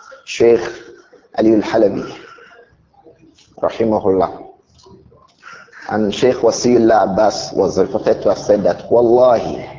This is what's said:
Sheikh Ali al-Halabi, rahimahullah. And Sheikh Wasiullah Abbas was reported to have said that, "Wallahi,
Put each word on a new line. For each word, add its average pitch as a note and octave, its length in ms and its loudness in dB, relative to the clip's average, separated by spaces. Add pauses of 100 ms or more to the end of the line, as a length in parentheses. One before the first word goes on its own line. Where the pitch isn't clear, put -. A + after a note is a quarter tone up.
(260)
Sheikh A#2 360 2 (760)
Ali A2 160 2
al-Halabi, G2+ 640 -2 (1400)
rahimahullah. F#2+ 960 -2 (1400)
And G#2 260 -2
Sheikh B2+ 220 2
Wasiullah A2+ 760 2
Abbas G2+ 400 -2
was F#2 240 0
reported G2+ 460 -2
to G#2+ 60 0
have G2 100 -2
said G#2 240 0
that, F2+ 280 -4
"Wallahi, A#2+ 880 2